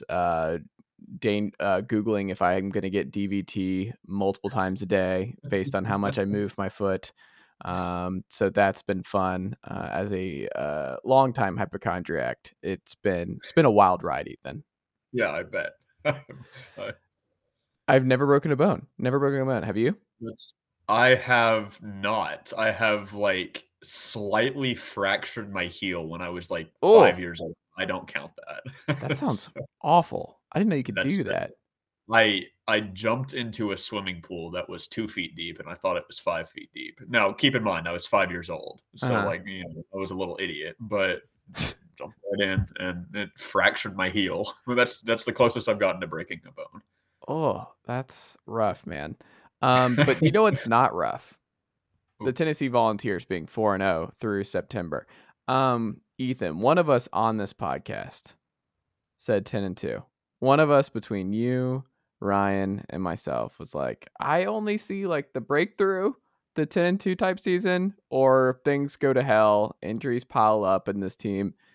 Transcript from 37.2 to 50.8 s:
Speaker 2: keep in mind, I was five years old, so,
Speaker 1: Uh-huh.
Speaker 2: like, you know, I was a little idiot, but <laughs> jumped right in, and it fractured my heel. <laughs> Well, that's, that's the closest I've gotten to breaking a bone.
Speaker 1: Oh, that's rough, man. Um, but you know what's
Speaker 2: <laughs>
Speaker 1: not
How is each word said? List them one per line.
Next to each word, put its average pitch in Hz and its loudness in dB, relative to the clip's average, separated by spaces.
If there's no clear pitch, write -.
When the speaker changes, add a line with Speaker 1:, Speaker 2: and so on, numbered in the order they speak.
Speaker 2:
keep 139 2
in 123 0
mind, 87 -2
I 85 -4
was 87 -6
five 95 2
years 87 -8
old, 73 -12
so, 123 0
Speaker 1:
Uh-huh. 101 0
Speaker 2:
like, 92 -4
you 95 -10
know, 82 -12
I - -8
was 98 -4
a 98 -6
little 90 -4
idiot, 82 -6
but 101 -2
<laughs> - -
jumped - -16
right 101 0
in, 95 0
and 90 -6
it 101 -6
fractured 95 0
my 92 0
heel. 95 -2
<laughs> - -20
Well, 123 -2
that's, 123 4
that's 113 0
the 120 0
closest 117 2
I've 104 2
gotten 92 2
to 87 -6
breaking 80 -10
a - -20
bone. - -16
Speaker 1:
Oh, 147 -2
that's - -10
rough, 107 -2
man. 76 -8
Um, 127 4
but 143 4
you 156 6
know 214 6
what's 190 2
Speaker 2:
<laughs> - -
Speaker 1:
not 117 4